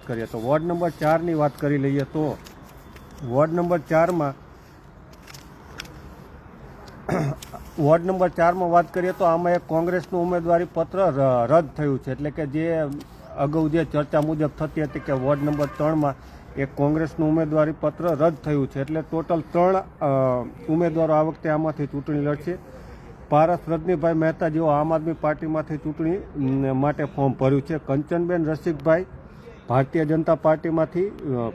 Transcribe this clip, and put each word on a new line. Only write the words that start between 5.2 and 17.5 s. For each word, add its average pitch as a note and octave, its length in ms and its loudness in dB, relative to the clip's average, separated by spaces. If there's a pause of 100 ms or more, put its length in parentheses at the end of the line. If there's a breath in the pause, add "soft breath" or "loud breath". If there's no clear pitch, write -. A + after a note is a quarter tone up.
<clears throat> - 720 -6
વોર્ડ E3 280 4
નંબર F#3 220 2
ચારમાં F3 420 2
વાત E3+ 240 4
કરીએ F#3 180 0
તો F#3 120 -2
આમાં E3+ 280 2
એક F3 140 2
કોંગ્રેસનું F3 560 0
ઉમેદવારી E3+ 520 2
પત્ર E3+ 240 -2
ર-, C3+ 480 2
રદ D#3 200 4 (100)
થયું C#3+ 220 0
છે. C3+ 120 -8
એટલે C#3 200 -6
કે D3+ 160 -6
જે D#3+ 320 -2 (580)
અગાઉ D3+ 320 0
જે D#3 160 2
ચર્ચા D3 360 0
મુજબ D3+ 380 0
થતી D#3 240 -4
હતી D3 180 -6
કે D3 120 -4
વોર્ડ C#3 300 0
નંબર D3 240 0
ત્રણમાં D3 480 0 (420 loud breath)
એક C#3 180 -2
કોંગ્રેસનું D3+ 540 0
ઉમેદવારી D#3 520 2